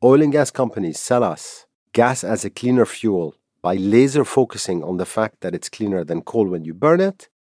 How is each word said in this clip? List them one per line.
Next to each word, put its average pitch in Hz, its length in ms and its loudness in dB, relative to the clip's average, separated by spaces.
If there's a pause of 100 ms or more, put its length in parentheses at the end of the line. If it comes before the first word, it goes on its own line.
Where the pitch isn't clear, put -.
oil 135 160 8
and 151 100 4
gas 143 200 2
companies 104 480 -4
sell 123 260 0
us - 400 -8 (300)
gas 123 280 2
as 104 220 -4
a 98 60 -6
cleaner 123 340 2
fuel 92 500 -4 (280)
by 90 140 0
laser 120 500 2
focusing 95 580 -2
on 90 140 -6
the 90 80 -4
fact - 340 -4
that 87 140 -8
it's - 160 -10
cleaner 98 340 -4
than 82 160 -6
coal 110 260 -2
when 87 200 -6
you 82 80 -12
burn 151 260 2
it, 190 300 -4 (300)